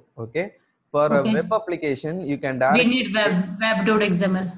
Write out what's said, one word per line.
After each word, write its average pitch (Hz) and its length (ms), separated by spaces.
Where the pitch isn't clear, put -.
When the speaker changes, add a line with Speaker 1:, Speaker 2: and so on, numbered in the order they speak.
Speaker 1:
okay? 151 380
For 147 220
Speaker 2:
Okay. 139 160
Speaker 1:
a - 60
web 175 180
application, 165 720
you 143 120
can 135 180
Speaker 2:
We 123 40
Speaker 1:
directly 135 280
Speaker 2:
need 247 280
web, 196 460
web 220 240
dot 214 180
X 180 180
M 190 140
L. 185 220